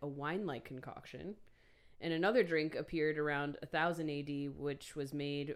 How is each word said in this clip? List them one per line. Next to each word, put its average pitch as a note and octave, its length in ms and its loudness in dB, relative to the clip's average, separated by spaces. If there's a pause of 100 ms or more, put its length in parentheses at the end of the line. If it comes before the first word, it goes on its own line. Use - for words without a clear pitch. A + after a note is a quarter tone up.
a D3 40 -2
wine-like D3 600 -2
concoction, C#3 720 -10 (640)
and E3 140 0
another G3+ 300 6
drink D#3 320 2
appeared D#3 420 0
around D3 460 0
a D3 40 -6
thousand D#3+ 440 2
A C#3+ 100 -2
D, C#3+ 300 -2
which C#3 440 -6
was C#3+ 200 -4
made C#3+ 420 -2